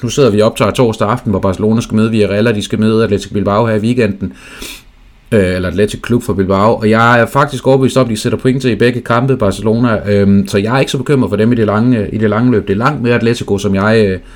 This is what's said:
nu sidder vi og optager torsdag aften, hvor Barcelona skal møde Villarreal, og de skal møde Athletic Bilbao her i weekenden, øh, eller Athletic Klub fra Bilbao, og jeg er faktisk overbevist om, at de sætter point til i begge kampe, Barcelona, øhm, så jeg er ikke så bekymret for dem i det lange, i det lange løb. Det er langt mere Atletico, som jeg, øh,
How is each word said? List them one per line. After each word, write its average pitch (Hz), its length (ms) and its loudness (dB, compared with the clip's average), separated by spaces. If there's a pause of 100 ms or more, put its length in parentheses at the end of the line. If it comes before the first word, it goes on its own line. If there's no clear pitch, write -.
nu 120 60 -4
sidder 123 220 2
vi 104 100 2
og 110 100 2
optager 107 200 0
torsdag 110 400 0
aften, 123 200 -4
hvor 95 100 0
Barcelona 104 400 0
skal 110 160 -4
møde 110 140 2
Villarreal, 104 360 0
og 117 80 2
de 101 80 -4
skal 104 180 -4
møde 110 240 2
Athletic 101 280 -2
Bilbao 104 340 0
her 110 80 0
i 107 40 0
weekenden, 104 540 -2 (1000)
øh, 92 220 2
eller 92 140 -4
Athletic 104 320 -2
Klub 120 220 -2
fra 107 100 -4
Bilbao, 98 440 0
og 107 140 0
jeg 117 300 4
er 113 60 2
faktisk 139 400 -2
overbevist 131 300 2
om, 131 80 4
at 117 60 -4
de 107 60 -4
sætter 110 220 -4
point 131 240 -2
til 127 80 0
i 107 40 0
begge 120 260 0
kampe, 127 360 0
Barcelona, 107 760 0
øhm, 101 360 2
så 104 100 -2
jeg 110 180 0
er - 20 2
ikke - 140 -2
så 143 60 -2
bekymret 127 320 0
for 101 60 -2
dem 110 160 2
i - 20 0
det 113 120 0
lange, 107 460 0
i 107 60 -2
det 107 120 0
lange 120 200 2
løb. 104 180 0
Det 98 60 0
er 101 40 0
langt 127 240 -2
mere 120 120 2
Atletico, 117 440 0
som 98 160 -2
jeg, 107 320 2
øh, 92 120 -2 (180)